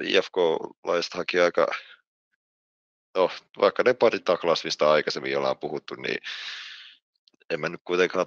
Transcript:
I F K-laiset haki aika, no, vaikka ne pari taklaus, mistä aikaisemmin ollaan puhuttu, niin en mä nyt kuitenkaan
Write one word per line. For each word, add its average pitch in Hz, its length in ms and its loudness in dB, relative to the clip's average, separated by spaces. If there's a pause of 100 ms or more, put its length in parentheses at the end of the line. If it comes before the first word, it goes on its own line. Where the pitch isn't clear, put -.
I 95 180 2
F - 100 -12
K-laiset 85 800 -2
haki 90 260 -2
aika, 87 280 2 (1500)
no, 90 160 2 (300)
vaikka 98 220 4
ne 127 100 4
pari 107 260 2
taklaus, 85 440 0
mistä 78 280 2
aikaisemmin 69 460 0
ollaan 67 200 -2
puhuttu, 76 380 -8
niin 62 220 -6 (1300)
en 80 100 -4
mä 78 100 -4
nyt 85 140 -10
kuitenkaan 90 420 0